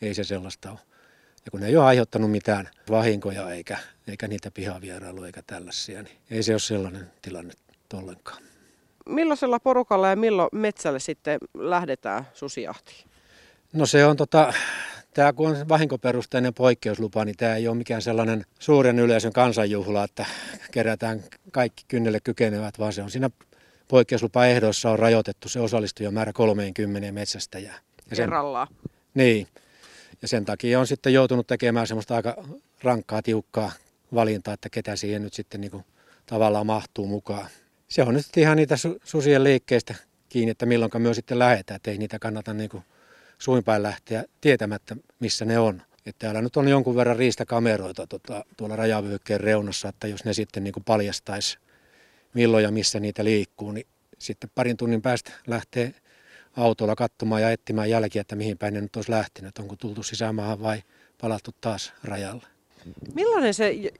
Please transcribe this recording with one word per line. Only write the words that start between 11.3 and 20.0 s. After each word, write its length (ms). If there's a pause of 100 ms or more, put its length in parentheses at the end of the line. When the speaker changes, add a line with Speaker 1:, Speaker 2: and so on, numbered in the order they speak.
Speaker 2:
lähdetään 800
susijahtiin? 760 (640)
Speaker 1:
No 120
se 200
on 120
tota, 360 (600)
tää 200
kun 160
on 200
vahinkoperusteinen 840
poikkeuslupa, 720
niin 120
tää 180
ei 120
ole 100
mikään 240
sellainen 440 (140)
suuren 400
yleisön 340
kansanjuhla, 680